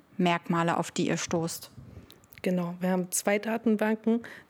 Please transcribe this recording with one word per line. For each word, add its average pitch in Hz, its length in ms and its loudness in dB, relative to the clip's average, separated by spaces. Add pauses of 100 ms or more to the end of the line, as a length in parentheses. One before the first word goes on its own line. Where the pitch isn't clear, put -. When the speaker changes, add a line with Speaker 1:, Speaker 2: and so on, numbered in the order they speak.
(160)
Speaker 1:
Merkmale, 170 640 2
auf - 120 -2
die - 180 0
ihr 165 80 0
stoßt? - 540 -4 (720)
Speaker 2:
Genau, 175 380 0
wir 185 100 0
haben 185 220 0
zwei 202 260 2
Datenbanken. 220 840 0 (280)